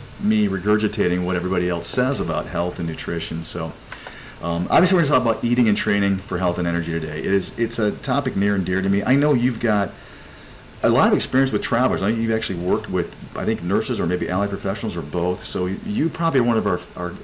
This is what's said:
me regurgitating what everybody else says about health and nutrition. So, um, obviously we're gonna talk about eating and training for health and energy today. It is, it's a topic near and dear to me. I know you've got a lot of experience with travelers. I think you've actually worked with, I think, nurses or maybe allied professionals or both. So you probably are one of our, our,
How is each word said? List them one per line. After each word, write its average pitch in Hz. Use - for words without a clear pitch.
me 107
regurgitating 98
what 90
everybody 90
else 85
says 127
about 80
health 87
and 85
nutrition. 82
So, 82
um, 85
obviously 175
we're 165
gonna 135
talk 120
about -
eating 120
and 104
training 101
for 90
health 90
and 87
energy 85
today. 78
It 67
is, 95
it's 113
a 107
topic 135
near 101
and 95
dear 92
to 98
me. 98
I 123
know 147
you've 123
got 104
a -
lot 135
of 233
experience 135
with 104
travelers. 117
I 101
think 117
you've 113
actually 110
worked 90
with, 90
I 95
think, 104
nurses 104
or 92
maybe 85
allied 98
professionals 98
or 85
both. 87
So 92
you 104
probably 160
are 117
one 120
of 104
our, 92
our, 90